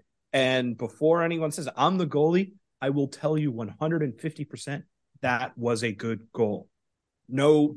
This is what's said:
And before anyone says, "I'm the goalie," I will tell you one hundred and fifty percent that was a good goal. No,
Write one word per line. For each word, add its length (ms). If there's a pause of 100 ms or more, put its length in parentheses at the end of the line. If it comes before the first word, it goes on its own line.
(320)
And 440
before 460
anyone 300
says, 240
"I'm 220
the 80
goalie," 460 (280)
I 100
will 180
tell 300
you 120
one 300
hundred 220
and 180
fifty 240
percent 400 (380)
that 340
was 260
a 100
good 400
goal. 360 (600)
No, 480